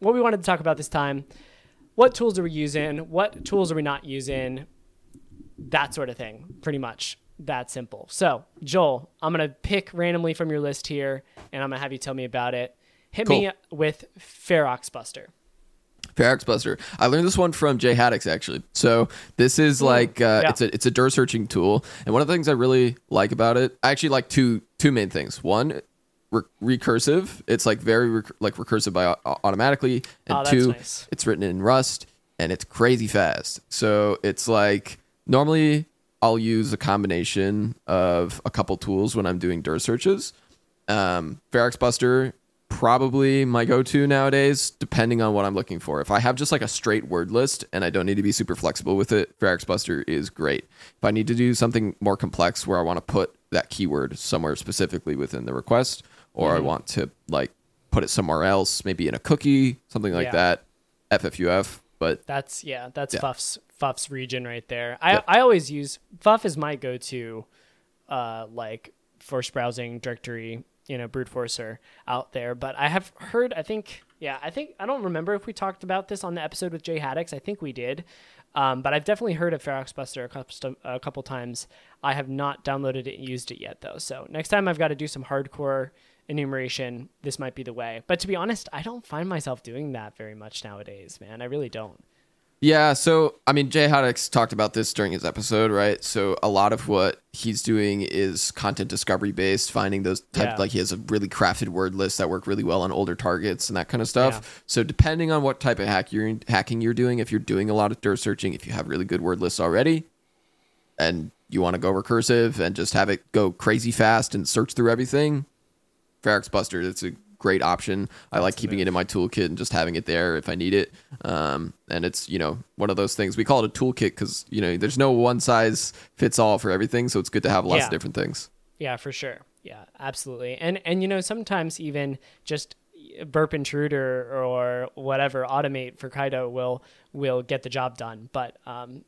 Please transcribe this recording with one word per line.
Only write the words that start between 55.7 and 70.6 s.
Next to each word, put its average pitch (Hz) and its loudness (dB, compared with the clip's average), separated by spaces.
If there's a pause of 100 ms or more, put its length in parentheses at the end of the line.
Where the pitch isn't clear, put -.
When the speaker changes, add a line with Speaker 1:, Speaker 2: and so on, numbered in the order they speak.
Speaker 2:
or 78 0
I 85 2
Speaker 1:
Mm-hmm. 76 0
Speaker 2:
want 76 -4
to, 82 -4 (180)
like, 67 -2 (380)
put - 2
it - -4
somewhere 80 0
else, 95 2
maybe 85 -2
in 57 -2
a 58 -6
cookie, 135 2 (100)
something 104 -4
like 85 0
Speaker 1:
Yeah. - -2
Speaker 2:
that, 87 2 (460)
F 101 2
F 76 -6
U 87 2
F, 95 -2 (160)
but - -2
Speaker 1:
That's, - -8
yeah, 127 -10
that's 139 -6
Speaker 2:
Yeah. - -4
Speaker 1:
Fuf's, - -6 (220)
Fuf's 135 -4
region 127 -8
right 120 -12
there. 120 -6
I, 180 6
Speaker 2:
Yep. 214 2
Speaker 1:
I 202 6
always 185 6
use, 143 -8 (200)
Fuf 220 4
is 156 -4
my 147 -4
go-to, 120 -10 (640)
uh, 113 -6
like, 113 -12 (260)
force 127 -6
browsing 120 -6
directory, 117 -10 (220)